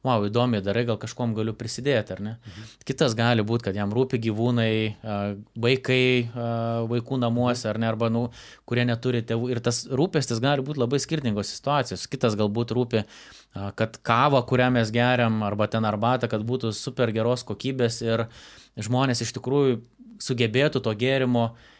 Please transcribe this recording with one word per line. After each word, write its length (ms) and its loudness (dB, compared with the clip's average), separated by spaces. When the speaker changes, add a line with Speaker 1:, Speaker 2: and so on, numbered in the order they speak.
Speaker 1:
"Vau, 240 2
įdomiai 320 2
darai, 240 0
gal 160 -2
kažkuom 340 -4
galiu 220 -4
prisidėti", 560 -2
ar 80 -10
ne? 140 -6
Speaker 2:
Mhm. 220 -16
Speaker 1:
Kitas 320 0
gali 240 4
būt, 240 0
kad 100 -2
jam 160 -2
rūpi 300 0
gyvūnai, 800 0
a, 320 -4
vaikai, 800 2
a, 480 -2
vaikų 340 -2
namuose, 460 0
Speaker 2:
Mhm. 60 -2
Speaker 1:
ar 80 -4
ne, 80 0
arba, 240 0
nu, 200 0
kurie 180 0
neturi 380 0
tėvų. 280 -2
Ir 100 -2
tas 260 -2
rūpestis 540 0
gali 220 2
būt 140 -6
labai 240 0
skirtingos 480 -2
situacijos. 580 -2
Kitas 300 0
galbūt 400 0
rūpi, 280 0
a, 180 -8
kad 300 -4
kava, 420 4
kurią 260 2
mes 200 2
geriam, 520 2
arba 260 0
ten 160 0
arbatą, 440 0
kad 160 -2
būtų 300 -2
super 380 -2
geros 320 0
kokybės 580 -2
ir 240 0
žmonės 460 0
iš 100 -4
tikrųjų 480 0
sugebėtų 640 0
to 120 0
gėrimo 600 2